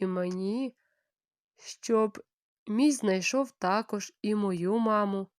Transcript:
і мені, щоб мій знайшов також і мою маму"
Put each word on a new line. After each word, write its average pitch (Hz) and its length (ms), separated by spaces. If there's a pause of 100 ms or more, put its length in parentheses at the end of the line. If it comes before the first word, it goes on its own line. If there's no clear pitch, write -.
і 190 40
мені, 190 680 (800)
щоб - 640 (440)
мій 254 240
знайшов 214 600
також 202 720
і 214 140
мою 190 440
маму" 208 480 (120)